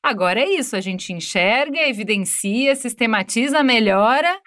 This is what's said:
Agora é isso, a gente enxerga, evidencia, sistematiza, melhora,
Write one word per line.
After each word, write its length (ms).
Agora 340
é 80
isso, 280
a 40
gente 320
enxerga, 800
evidencia, 840
sistematiza, 880
melhora, 840